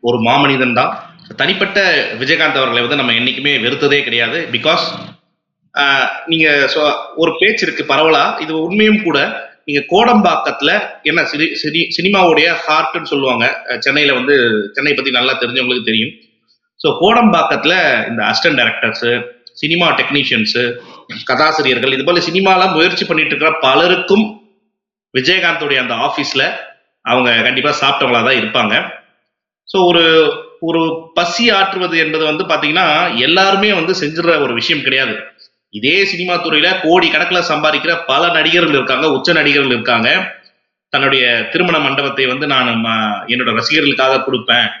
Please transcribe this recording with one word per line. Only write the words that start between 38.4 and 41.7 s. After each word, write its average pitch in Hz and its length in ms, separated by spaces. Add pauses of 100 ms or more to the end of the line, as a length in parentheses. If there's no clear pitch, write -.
இருக்காங்க, 131 380
உச்ச 131 200
நடிகர்கள் 143 380
இருக்காங்க. 120 640 (540)
தன்னுடைய 127 600
திருமண 170 280